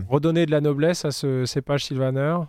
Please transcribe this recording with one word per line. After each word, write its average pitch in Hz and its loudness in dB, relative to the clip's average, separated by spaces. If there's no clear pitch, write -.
Redonner 160 2
de 147 -6
la 151 4
noblesse 151 2
à 151 0
ce 131 -2
cépage 143 -2
sylvaner, 139 0